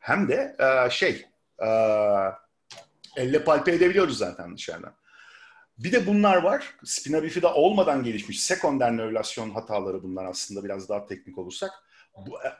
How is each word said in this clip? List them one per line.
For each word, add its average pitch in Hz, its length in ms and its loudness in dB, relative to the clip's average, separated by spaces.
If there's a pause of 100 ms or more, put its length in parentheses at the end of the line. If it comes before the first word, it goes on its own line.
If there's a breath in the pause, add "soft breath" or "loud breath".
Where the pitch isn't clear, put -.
Hem 185 280 0
de, 269 300 -2
e, 131 320 2
şey, 127 360 -2 (360)
e, 110 60 -2 (1500)
elle 135 280 0
palpe 160 280 4
edebiliyoruz 170 460 4
zaten 87 380 -8
dışarıdan. - 380 -12 (840 loud breath)
Bir 170 140 -6
de 233 140 4
bunlar 208 300 6
var. 180 380 2 (100)
Spina 151 380 -2
bifida 165 320 0
olmadan 156 500 4
gelişmiş 104 380 -6
sekonder 135 540 0
nörülasyon 110 540 -4
hataları 98 520 -6
bunlar 92 220 -8
aslında 98 400 -10
biraz 98 240 -8
daha 101 180 -4
teknik 92 320 -14
olursak. 92 320 -8 (460 soft breath)
Bu, - 220 -16
e, - 220 -8